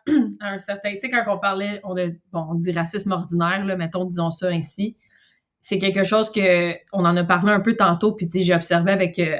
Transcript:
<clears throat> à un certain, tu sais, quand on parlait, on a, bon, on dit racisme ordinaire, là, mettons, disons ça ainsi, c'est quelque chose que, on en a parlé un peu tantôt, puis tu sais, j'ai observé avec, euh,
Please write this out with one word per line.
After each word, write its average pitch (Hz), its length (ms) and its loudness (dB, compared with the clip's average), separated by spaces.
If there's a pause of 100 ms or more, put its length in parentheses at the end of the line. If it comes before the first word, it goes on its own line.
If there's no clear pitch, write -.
<clears throat> 233 320 2
à 202 140 -6
un 196 60 -8
certain, 202 340 -6
tu 196 80 -10
sais, 254 80 -8
quand 240 180 -2
on 196 100 -2
parlait, 196 460 -2
on 180 140 -6
a, 180 80 0 (260)
bon, 165 200 -4
on - 20 -2
dit 170 180 -2
racisme 170 400 -4
ordinaire, 175 540 -2
là, 190 100 -2
mettons, 175 300 -4
disons 175 240 -2
ça 170 180 -4
ainsi, 180 480 -4 (680)
c'est - 160 -4
quelque 190 280 2
chose 214 260 2
que, 180 420 2 (200)
on 190 100 0
en 175 140 4
a 175 80 2
parlé 180 260 4
un 208 80 4
peu 220 160 2
tantôt, 196 380 2
puis 185 140 -4
tu 185 120 -2
sais, 185 60 4
j'ai 175 100 6
observé 170 380 2
avec, 185 260 0
euh, 160 200 0